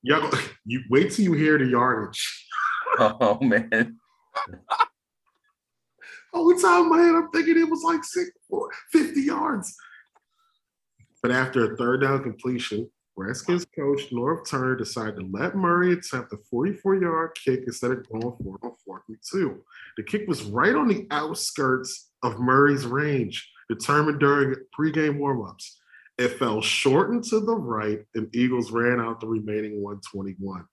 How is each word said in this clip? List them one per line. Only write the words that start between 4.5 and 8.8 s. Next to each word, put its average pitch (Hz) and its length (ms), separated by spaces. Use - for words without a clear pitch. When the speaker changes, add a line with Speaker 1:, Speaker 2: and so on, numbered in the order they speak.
Speaker 1:
Whole 339 280
time 359 240
in 330 60
my 330 120
head, 339 140
I'm 330 160
thinking 330 260
it 330 100
was, 330 160
like, 339 200
six, 359 260